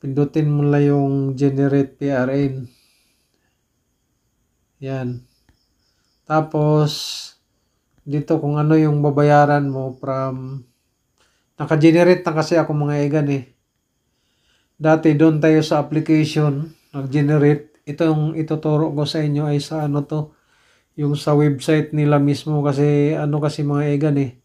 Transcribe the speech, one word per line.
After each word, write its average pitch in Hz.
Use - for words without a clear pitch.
Pindutin 143
mo 147
lang 143
yung 139
generate 139
P 139
R 131
N. 135
Yan. 127
Tapos, 151
dito 147
kung 147
ano 151
yung 147
babayaran 147
mo 131
from, 131
naka-generate 165
na 170
kasi 156
ako, 156
mga 147
igan, 143
eh. 139
Dati 156
doon 156
tayo 156
sa 151
application, 151
nag-generate. 147
Itong 156
ituturo 156
ko 147
sa 156
inyo 147
ay 147
sa, 151
ano, 143
to, 151
yung 147
sa 147
website 151
nila 147
mismo. 143
Kasi 147
ano 147
kasi, 151
mga 143
igan, 143
eh. 131